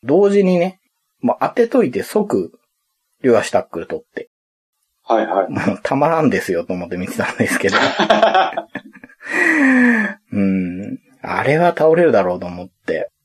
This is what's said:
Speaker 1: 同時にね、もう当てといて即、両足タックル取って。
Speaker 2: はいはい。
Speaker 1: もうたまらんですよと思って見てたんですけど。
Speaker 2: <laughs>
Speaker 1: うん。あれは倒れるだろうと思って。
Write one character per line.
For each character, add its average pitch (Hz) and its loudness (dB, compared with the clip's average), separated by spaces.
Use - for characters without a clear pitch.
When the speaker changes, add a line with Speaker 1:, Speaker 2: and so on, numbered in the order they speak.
Speaker 1:
同 185 4
時 202 4
に 180 2
ね、 - -2
も - 0
う - -4
当 - -2
て 240 0
と 233 2
い 131 -2
て - -4
即、 - -4
両 117 4
足 - -2
タ 95 2
ッ - -10
ク - -12
ル 82 -12
取 80 -8
っ - -20
て。 - -12
Speaker 2:
は 113 2
い 90 -2
は 90 0
い。 - -12
Speaker 1:
も - -4
う - -12
た - -4
ま 147 2
ら 165 0
ん 135 4
で 175 0
す - -6
よ 85 -2
と - -8
思 90 -8
っ - -18
て 90 -8
見 90 -8
て - -12
た - -4
ん - -12
で 107 0
す 92 -4
け - -2
ど。 - -2
Speaker 2:
<laughs> - 0
Speaker 1:
う 104 -2
ん。 95 -2
あ - -4
れ 143 2
は 175 4
倒 160 2
れ 175 4
る 151 4
だ 101 4
ろ 90 -2
う 87 -10
と 90 -10
思 90 -12
っ 95 -18
て。 - -6